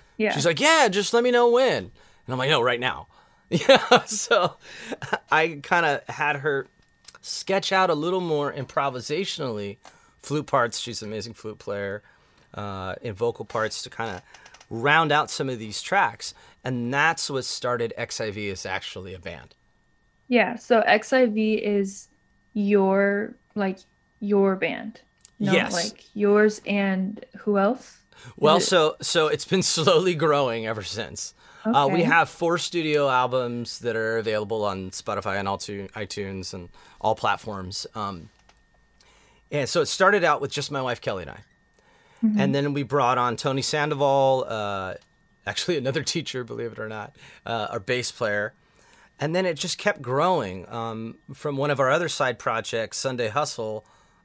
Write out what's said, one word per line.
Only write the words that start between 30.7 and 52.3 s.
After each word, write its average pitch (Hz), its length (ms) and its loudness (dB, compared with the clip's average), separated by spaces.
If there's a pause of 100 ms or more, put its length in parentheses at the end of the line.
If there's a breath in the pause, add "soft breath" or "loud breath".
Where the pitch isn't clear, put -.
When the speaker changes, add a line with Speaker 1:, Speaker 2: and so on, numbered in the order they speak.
Speaker 2:
since. 98 500 -8 (320 loud breath)
Uh, 143 260 4
we 170 100 4
Speaker 1:
Okay. 170 40 4
Speaker 2:
have 165 260 4
four 170 260 0
studio 151 540 0
albums 123 720 0
that 117 140 -2
are 113 220 -2
available 107 480 -2
on 95 260 -4
Spotify 101 480 -4
and 98 80 -4
all 98 120 -2
tu-, 98 360 -10
iTunes 98 600 -8
and 87 160 -14 (300 soft breath)
all 110 140 0
platforms. 98 800 -6
Um, 98 360 -8 (1200 soft breath)
and 147 180 -2
so 170 140 2
it 139 40 -2
started 190 380 4
out 147 160 4
with 139 100 -4
just 143 200 -6
my 143 100 -4
wife, 123 200 -4
Kelly, 101 220 -4
and 71 100 -12
I. - 80 -18 (840 soft breath)
Speaker 1:
Mm-hmm. 214 160 4
Speaker 2:
And 135 140 2
then 143 180 0
we 139 120 -2
brought 127 340 2
on 123 180 0
Tony 139 240 -2
Sandoval, 139 880 2
uh, 101 460 -4 (520)
actually 156 300 -2
another 135 260 -2
<laughs> - 120 -2
teacher, 135 280 -6
believe 117 300 -8
it 104 60 -16
or 110 100 -8
not, 107 260 -12 (300 loud breath)
uh, 110 260 -4
our 113 100 -6
bass 123 320 -2
player. 104 420 -2 (680 soft breath)
And 151 140 -2
then 185 100 2
it 175 100 0
just 165 240 -4
kept - 220 -2
growing. 127 720 0
Um, 113 460 -8 (160)
from 147 220 -6
one 143 140 0
of 135 100 0
our 131 100 4
other 165 180 2
side 127 300 -2